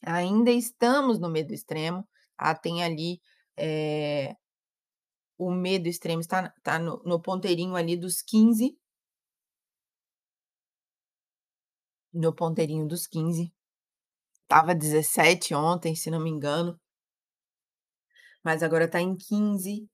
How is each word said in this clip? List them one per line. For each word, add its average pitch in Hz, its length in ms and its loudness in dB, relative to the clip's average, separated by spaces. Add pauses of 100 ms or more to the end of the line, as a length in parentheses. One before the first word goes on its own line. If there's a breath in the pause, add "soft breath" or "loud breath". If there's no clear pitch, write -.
Ainda 185 500 2
estamos 240 680 2
no 170 100 -4
medo 156 240 -2
extremo, 160 540 -6 (300)
tá? 160 180 0
Tem 170 260 -4
ali, 170 380 -4 (380)
é... 151 760 -2 (1000)
o 180 140 -4
medo 180 360 0
extremo 170 340 -4
está, 185 280 -4 (140)
tá 160 160 -2
no, 165 240 -6
no 170 180 0
ponteirinho 185 540 -2
ali 170 220 0
dos 175 240 -6
quinze. 226 540 4 (3500)
No 165 160 2
ponteirinho 160 540 -2
dos 170 200 -6
quinze. 165 460 -2 (920)
Tava 151 260 6
dezessete 156 800 2
ontem, 160 420 0
se - 140 -8
não 160 120 -2
me 160 80 -4
engano. 156 500 -4 (1600 soft breath)
Mas 160 220 0
agora 165 240 4
tá 170 140 0
em 185 160 0
quinze. 208 760 -2